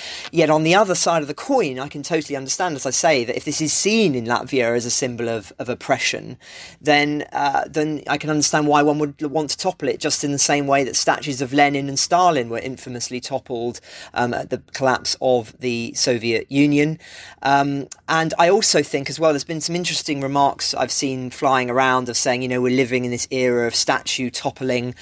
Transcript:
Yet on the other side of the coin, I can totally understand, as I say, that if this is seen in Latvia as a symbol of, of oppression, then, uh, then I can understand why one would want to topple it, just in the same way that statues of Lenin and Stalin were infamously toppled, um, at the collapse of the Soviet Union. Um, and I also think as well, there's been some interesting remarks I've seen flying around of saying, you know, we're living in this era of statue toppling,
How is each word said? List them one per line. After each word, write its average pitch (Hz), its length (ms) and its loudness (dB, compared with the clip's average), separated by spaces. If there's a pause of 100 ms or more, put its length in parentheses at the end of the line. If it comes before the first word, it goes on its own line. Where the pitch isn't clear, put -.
(300)
Yet 160 200 2
on 156 120 4
the 160 120 4
other 196 200 4
side 165 280 0
of 139 60 -8
the 147 60 -10
coin, 180 440 -2
I 139 100 -8
can 147 140 -12
totally 147 340 -2
understand, 143 400 -4
as 131 80 -10
I 135 60 -2
say, 135 340 2
that 117 120 -4
if - 80 -6
this 147 180 -2
is 151 100 0
seen 208 420 2
in 117 120 -2
Latvia 117 500 0
as 120 80 0
a 120 60 -4
symbol 120 380 -4
of, 113 300 -6
of 123 120 -8
oppression, - 680 -4 (440)
then, 147 520 2
uh, 139 360 0
then 151 380 -2
I 143 120 0
can 147 100 -6
understand 151 380 2
why 147 160 6
one 147 160 2
would 147 240 -4
want 147 280 -4
to - 60 -2
topple 180 320 -4
it, 113 120 -4
just - 220 -2
in 143 100 -2
the 139 60 -2
same 143 280 2
way 139 180 4
that 117 120 -4
statues 143 440 0
of 131 140 -4
Lenin 143 340 4
and 135 100 -4
Stalin 170 520 2
were 117 80 -4
infamously 123 640 -8
toppled, 120 600 -6 (320)
um, 120 220 0
at - 160 -8
the 127 80 -2 (140)
collapse - 500 0
of 123 380 0
the 117 340 -4
Soviet 117 560 0
Union. 147 480 4 (440)
Um, 139 460 2 (200)
and 160 300 0
I 170 120 6
also 190 320 4
think 139 260 -4
as 143 100 -8
well, 156 140 4
there's 139 120 -2
been 160 160 -6
some 170 160 -4
interesting 160 440 -4
remarks 139 220 2 (320)
I've 127 180 -2
seen 131 380 -4
flying 131 400 0
around 127 380 2
of 117 80 -4
saying, 127 260 0
you 131 60 -4
know, 127 120 0
we're 127 140 2
living 127 300 2
in 123 80 -4
this 120 180 -6
era 123 360 2
of 113 100 -2
statue - 520 -2
toppling, 123 720 -4